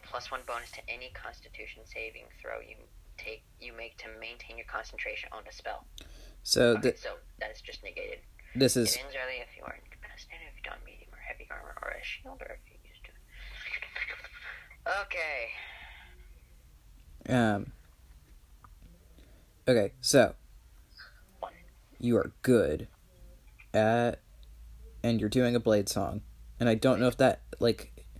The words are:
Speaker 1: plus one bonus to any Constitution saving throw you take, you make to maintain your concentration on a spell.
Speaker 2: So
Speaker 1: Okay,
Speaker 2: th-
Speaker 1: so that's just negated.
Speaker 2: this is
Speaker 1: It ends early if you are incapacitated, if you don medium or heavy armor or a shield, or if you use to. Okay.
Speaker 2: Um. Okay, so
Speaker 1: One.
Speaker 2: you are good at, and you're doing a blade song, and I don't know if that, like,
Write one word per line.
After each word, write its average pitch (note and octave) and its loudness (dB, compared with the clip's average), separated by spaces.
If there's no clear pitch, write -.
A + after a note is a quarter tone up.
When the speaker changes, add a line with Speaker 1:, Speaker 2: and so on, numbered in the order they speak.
Speaker 1:
plus - -10
one B2+ -8
bonus A#2 -8
to - -16
any B2 -12
Constitution - -16
saving A2+ -12
throw A1+ -8
you - -18
take, A2 -12
you A#2+ -16
make A2+ -14
to - -16
maintain A#2 -14
your A#2+ -14
concentration - -8
on G#2+ -10
a - -18
spell. - -10
Speaker 2:
So A#2+ 6
Speaker 1:
Okay, A2 -2
Speaker 2:
th- - -8
Speaker 1:
so - -8
that's A2 -10
just - -14
negated. - -12
Speaker 2:
this B2+ 4
is A2+ 4
Speaker 1:
It - -6
ends - -12
early B2+ -6
if A#2 -14
you - -20
are - -10
incapacitated, - -18
if - -20
you - -20
don - -12
medium - -20
or - -20
heavy - -14
armor - -14
or - -8
a - -10
shield, - -12
or - -14
if - -18
you - -20
use - -20
to. - -20
Okay. D#3 -4
Speaker 2:
Um. A2 2
Okay, A2+ 6
so - 6
Speaker 1:
One. - -10
Speaker 2:
you A#2+ 4
are - 2
good F#2 6
at, A2+ 4
and A#2 4
you're G#2+ 2
doing A#2+ 4
a A#2 4
blade G#2 4
song, G2 -2
and A#2+ 4
I A2 6
don't A#2 4
know B2 6
if A#2+ 2
that, - 4
like, - 0